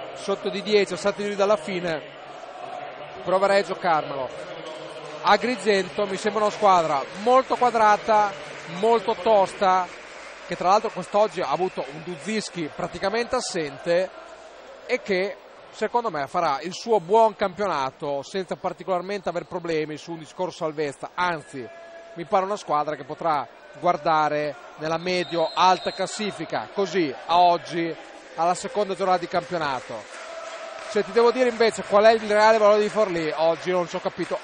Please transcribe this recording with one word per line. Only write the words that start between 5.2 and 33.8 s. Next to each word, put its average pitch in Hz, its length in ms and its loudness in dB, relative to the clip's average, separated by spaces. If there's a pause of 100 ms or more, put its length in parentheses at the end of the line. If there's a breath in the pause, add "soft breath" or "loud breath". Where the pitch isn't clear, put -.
Agrigento 202 840 2
mi 190 120 -4
sembra 214 260 0
una 208 80 2
squadra 170 500 4 (220)
molto 247 320 4
quadrata, 214 760 4 (480)
molto 226 360 2
tosta, 185 720 2 (580)
che 175 100 -6
tra 175 140 0
l'altro 220 220 4
quest'oggi 190 500 0
ha 139 80 -2
avuto 170 420 -2
un 156 120 -12
Duzinski 180 720 -6
praticamente 196 600 -4
assente 170 760 -2 (760)
e 240 160 -4
che 190 340 -2 (360)
secondo 226 380 -2
me 147 180 -4
farà 160 340 0
il 175 120 -8
suo 220 280 0
buon 214 340 4
campionato 151 880 -2
senza 185 320 -6
particolarmente 180 720 -4
aver 170 160 -4
problemi 156 540 -4
su 170 160 -10
un 165 60 -10
discorso 160 400 -8
salvezza, 151 540 -4
anzi 151 540 -4 (460)
mi 170 120 -12
pare 190 200 2
una 202 100 -2
squadra 151 400 -2
che 143 80 -10
potrà 151 420 -2 (340)
guardare 151 760 2 (220)
nella 160 200 -4
medio-alta 175 920 2
classifica, 165 840 -6
così 180 400 0 (140)
a 170 120 4
oggi, 165 540 2 (420)
alla 170 200 2
seconda 196 400 -2
giornata 185 240 2
di 170 80 -8
campionato. 139 760 -4 (840)
Se 208 160 0
ti 196 80 -10
devo 233 200 6
dire 247 180 4
invece 226 340 2
qual 202 220 6
è 226 80 10
il 226 80 2
reale 214 360 6
valore 208 240 6
di 208 80 2
Forlì, 170 460 0
oggi 165 340 0
non 180 180 0